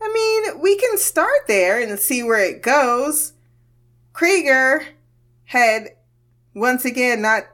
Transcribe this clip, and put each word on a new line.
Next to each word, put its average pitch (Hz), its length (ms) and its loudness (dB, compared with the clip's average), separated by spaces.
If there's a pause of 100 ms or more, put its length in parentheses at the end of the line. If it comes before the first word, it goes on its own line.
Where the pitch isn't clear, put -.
I 440 100 -6
mean, 440 480 -2
we 392 160 4
can 427 220 0
start 494 480 0
there 196 340 2
and 208 160 -6
see 240 280 -2
where 226 160 0
it 185 200 -2
goes. 269 760 0 (800)
Krieger 285 720 2 (600)
had, 220 460 0 (640)
once 254 300 0
again, 247 380 0
not 220 320 0